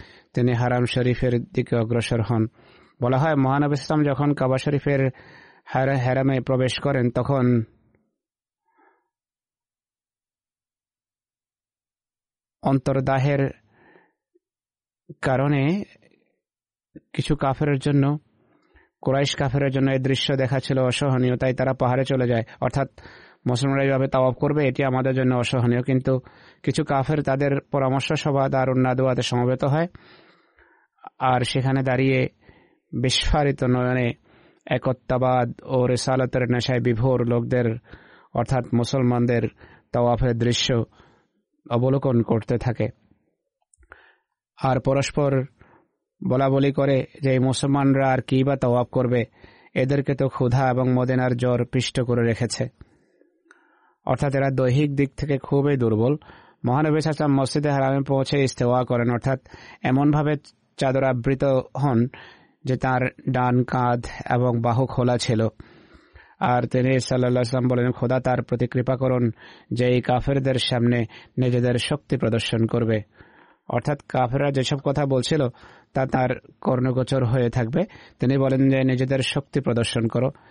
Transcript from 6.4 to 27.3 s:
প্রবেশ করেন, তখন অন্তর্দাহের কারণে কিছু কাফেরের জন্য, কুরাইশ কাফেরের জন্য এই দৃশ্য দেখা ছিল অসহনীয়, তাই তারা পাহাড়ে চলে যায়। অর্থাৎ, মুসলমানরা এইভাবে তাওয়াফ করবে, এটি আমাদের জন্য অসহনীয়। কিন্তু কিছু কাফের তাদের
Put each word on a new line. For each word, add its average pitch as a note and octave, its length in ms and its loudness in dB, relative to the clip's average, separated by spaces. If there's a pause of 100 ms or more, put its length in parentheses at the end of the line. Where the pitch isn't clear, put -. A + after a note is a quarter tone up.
প্রবেশ B2+ 400 0
করেন, C3 300 0
তখন B2 520 2 (4000)
অন্তর্দাহের C3+ 880 0 (1700)
কারণে C#3+ 640 0 (1300)
কিছু D3 240 -4
কাফেরের C#3+ 420 -2
জন্য, C#3+ 400 2 (840)
কুরাইশ C3+ 340 0
কাফেরের C#3 340 0
জন্য C3+ 200 0
এই C3+ 80 0
দৃশ্য C3 380 0
দেখা C3 240 0
ছিল C3+ 180 -2
অসহনীয়, B2+ 580 0
তাই C3 180 -2
তারা C3 200 -2
পাহাড়ে B2+ 300 0
চলে B2+ 240 0
যায়। A#2 140 0 (180)
অর্থাৎ, C3+ 280 -2 (580)
মুসলমানরা C#3 380 0
এইভাবে C3+ 240 2
তাওয়াফ B2+ 260 2
করবে, D3 340 0
এটি C3+ 160 -2
আমাদের C3 300 0
জন্য B2+ 200 2
অসহনীয়। A#2+ 480 0
কিন্তু C3 380 0 (420)
কিছু D3 220 -2
কাফের C#3+ 380 0
তাদের C#3 380 0